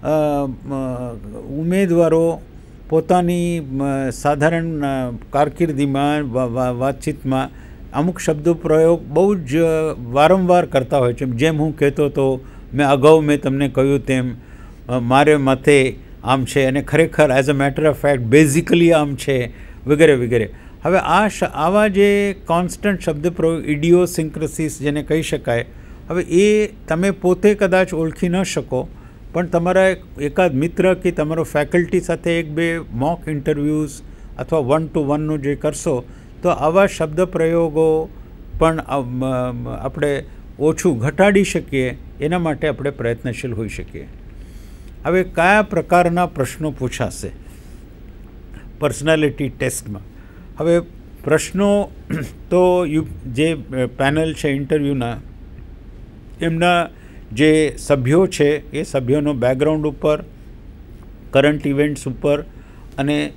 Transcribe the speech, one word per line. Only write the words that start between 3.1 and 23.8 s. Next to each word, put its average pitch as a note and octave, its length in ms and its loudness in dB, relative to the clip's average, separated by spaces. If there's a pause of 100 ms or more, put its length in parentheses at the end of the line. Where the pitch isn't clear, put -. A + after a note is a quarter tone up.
મ-, C3+ 500 -4
સાધારણ, D3+ 720 0
અ, C3 320 -4 (160)
કારકિર્દીમાં, C#3+ 1000 0
વા-, B2+ 140 0
વા-, B2 260 -2
વાતચીતમાં C3 800 -4 (440)
અમુક E3+ 260 -2
શબ્દો D#3+ 340 0
પ્રયોગ D#3+ 500 2
બહુ F3+ 320 2
જ C#3+ 200 -6 (480)
વારંવાર F3 600 4
કરતા C3+ 320 0
હોય B2 160 2
છે. B2+ 120 -6
જેમ C#3+ 360 0
હું D#3 160 -2
કહેતો C#3+ 280 2
હતો, C3+ 400 -2 (280)
મેં C#3 140 2
અગાઉ C#3+ 340 8
મેં D3 200 2
તમને C#3 280 -2
કહ્યું C#3 360 0
તેમ, B2+ 300 -2 (540)
અ, B2 100 0
મારે C#3 380 4
મતે C3+ 580 2 (280)
આમ C3 220 0
છે C#3 200 2
અને C3+ 160 0
ખરેખર D3+ 500 2
as C3 200 4
a C#3+ 40 2
matter C#3 300 0
of D3 100 4 (100)
fact B2+ 300 2
basically E3 560 6
આમ D3 240 2
છે B2 360 -2 (360)
વગેરે D3 280 6
વગેરે. A#2 340 0 (340)
હવે F3 140 2
આ F3+ 300 2
શ-, - 160 -4
આવા F#3 440 0
જે G3+ 480 2 (120)
કોન્સ્ટન્ટ F3 540 0
શબ્દ D3+ 260 -2
પ્રયોગ, E3 420 -2
ઇડિયોસિન્ક્રસીઝ D#3+ 1080 0